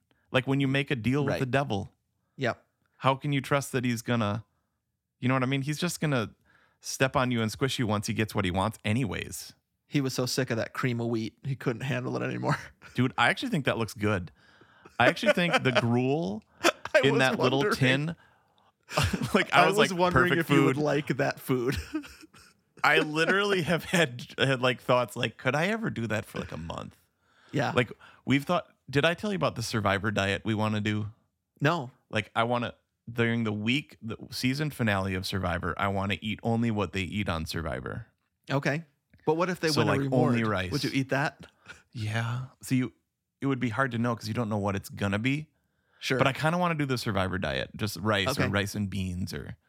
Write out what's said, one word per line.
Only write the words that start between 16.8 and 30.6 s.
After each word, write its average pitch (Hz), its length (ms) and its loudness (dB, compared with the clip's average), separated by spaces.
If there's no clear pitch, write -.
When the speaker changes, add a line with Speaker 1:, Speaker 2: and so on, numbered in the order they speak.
Speaker 2:
I 302 80 6
Speaker 1:
in 135 120 6
Speaker 2:
was - 40 4
Speaker 1:
that 127 220 4
little 131 180 2
Speaker 2:
wondering. 185 180 0
Speaker 1:
tin, 135 400 0
<laughs> - 480 -2
like, 185 200 2
I 143 100 8
Speaker 2:
I - 20 6
Speaker 1:
was 160 120 2
Speaker 2:
was 139 120 4
Speaker 1:
like, 180 80 -4
Speaker 2:
wondering 170 320 4
Speaker 1:
"Perfect 165 200 0
Speaker 2:
if 143 60 4
you 139 100 6
would 151 100 2
Speaker 1:
food." 147 80 -2
Speaker 2:
like 147 220 0
that 135 240 -2
food. 127 360 0
<laughs> - 920 -10
Speaker 1:
I 147 140 6
literally 175 640 2
have 160 240 0
had, 135 400 0
had, 131 220 0
like, 127 200 2
thoughts 123 360 0
like, 120 220 -4
"Could 131 160 -2
I 160 140 0
ever 220 200 -4
do 117 180 -4
that 107 200 -4
for, - 120 -12
like, - 140 -10
a - 60 -10
month?" - 360 -10
Speaker 2:
Yeah. 120 240 -2
Speaker 1:
Like, - 180 2
we've 139 180 2
thought, 175 220 0
did 139 160 4
I 170 80 2
tell 208 180 -4
you 196 40 -2
about 131 200 0
the 120 60 -4
Survivor 101 480 0
diet 98 340 0
we 110 100 0
wanna 107 280 0